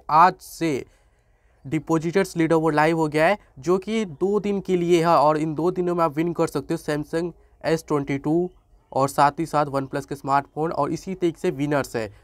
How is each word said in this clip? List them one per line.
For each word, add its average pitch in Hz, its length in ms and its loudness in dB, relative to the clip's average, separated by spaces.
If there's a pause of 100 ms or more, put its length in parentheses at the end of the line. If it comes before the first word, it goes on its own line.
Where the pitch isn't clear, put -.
(100)
आज 165 240 6
से - 520 -6 (800)
डिपॉजिटर्स 160 680 -2
लीडरबोर्ड 160 400 2
लाइव 160 220 4
हो 156 100 0
गया 151 180 2
है, 202 120 2 (200)
जो 170 200 0
कि 220 260 -4
दो 190 360 -2
दिन 202 200 -2
के 185 160 0
लिए 175 240 4
है 170 160 4
और 151 220 4
इन 156 160 -2
दो 160 160 0
दिनों 180 240 -2
में 175 100 2
आप 143 120 -2
विन 170 160 -2
कर 160 140 0
सकते 156 280 -6
हो 165 40 -4
Samsung 160 540 -6 (320)
एस 160 240 -2
ट्वेंटी 147 300 -2
टू 170 320 -2 (420)
और 135 160 0
साथ 143 300 4
ही 160 80 -4
साथ 151 200 0
OnePlus 135 400 -6
के 147 80 -10
स्मार्टफोन, 143 580 -4
और 143 200 -2
इसी 185 220 -8
तरीके 170 260 -2
से 185 100 -2
विनर्स 143 460 -2
है। 107 160 -4 (120)